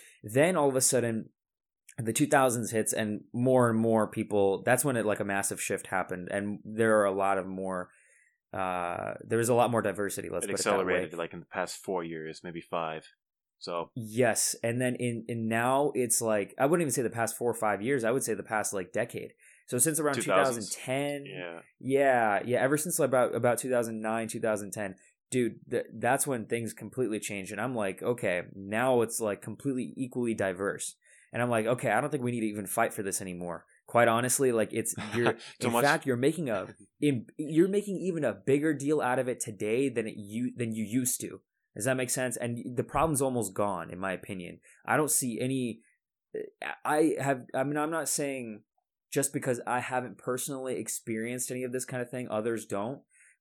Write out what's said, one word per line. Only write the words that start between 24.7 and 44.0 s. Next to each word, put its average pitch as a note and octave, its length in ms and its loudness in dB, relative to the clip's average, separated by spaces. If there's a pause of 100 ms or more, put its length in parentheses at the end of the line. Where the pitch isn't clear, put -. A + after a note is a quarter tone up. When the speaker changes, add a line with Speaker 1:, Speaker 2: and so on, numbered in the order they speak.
Speaker 1:
ten, G2+ 240 -6 (380)
dude, A#2+ 220 2 (140)
th-, A#2 180 -2 (120)
that's B2 280 2
when B2 180 -2
things A2+ 280 -4
completely A2 460 -4
change. G2 320 -6
And G2+ 80 -6
I'm B2+ 160 -4
like, G2 280 -2
"Okay, F#2+ 400 0 (120)
now A#2 460 2
it's, A2 180 0
like, G#2 220 -2
completely A#2 560 -6
equally B2 360 -2
diverse." F#2+ 600 -2 (380)
And A2+ 80 -2
I'm B2 80 2
like, A2 160 2
"Okay, A#2+ 260 0
I G#2+ 80 4
don't C#3+ 120 0
think C#3 120 -2
we B2 80 0
need A#2+ 100 -2
to G#2+ 140 -2
even G2+ 120 -6
fight A2+ 260 0
for A2 100 -6
this F#2+ 180 -4
anymore." F2 440 -8 (220)
Quite A#2 200 6
honestly, B2 460 4
like, G#2+ 180 2
it's, A2+ 220 -2 (100)
Speaker 2:
<laughs> G#2 120 -6
Speaker 1:
you're, A#2 180 4 (260)
Speaker 2:
Too B2 80 0
Speaker 1:
in A#2+ 60 2
Speaker 2:
much. A#2+ 120 4
Speaker 1:
fact, D3+ 200 4
you're B2 100 2 (140)
making D#3+ 200 -2
Speaker 2:
<laughs> G#2 80 0
Speaker 1:
a, F#2+ 100 -4 (340)
in, C3+ 240 2 (120)
you're D#3 300 4 (120)
making G3+ 180 -4
even E3 260 -2
a A2+ 100 2
bigger C#3+ 400 2
deal C#3 280 0
out B2+ 180 0
of B2 80 0
it A#2+ 140 -4
today A2+ 480 0
than A2+ 180 -2
it G2 80 -10
u-, A2+ 400 -4
than A#2 180 -2
you A2 120 -4
used A#2+ 360 0
to. F#2 200 -10 (340)
Does G2+ 100 -6
that C3 120 2
make B2+ 140 -2
sense? B2+ 260 -2
And A#2+ 400 -4
the B2+ 60 0
problem's C#3+ 380 0
almost A#2+ 340 0
gone, G2 340 -2
in G2 100 -10
my F#2+ 140 -4